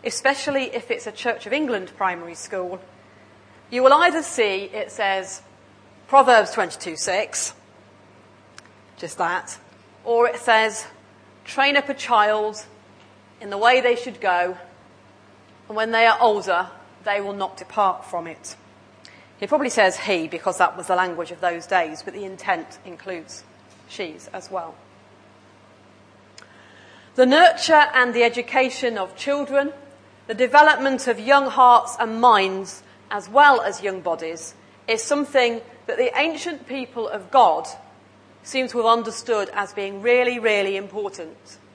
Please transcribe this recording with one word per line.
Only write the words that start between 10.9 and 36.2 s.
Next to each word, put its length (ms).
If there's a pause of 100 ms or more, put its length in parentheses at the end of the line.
"Train 320
up 120
a 60
child 680 (760)
in 80
the 80
way 240
they 140
should 260
go, 360 (1080)
and 80
when 160
they 140
are 160
older, 480 (360)
they 160
will 120
not 240
depart 480
from 220
it." 280 (840)
It 100
probably 200
says 300
"he" 280
because 300
that 180
was 120
the 80
language 360
of 100
those 240
days, 380
but 100
the 120
intent 600
includes 580 (440)
she's 460
as 180
well. 240 (2500)
The 100
nurture 680
and 200
the 100
education 720
of 180
children, 580 (520)
the 80
development 760
of 120
young 300
hearts 500
and 200
minds, 640 (260)
as 200
well 320
as 200
young 200
bodies, 540 (320)
is 160
something 580 (240)
that 120
the 220
ancient 480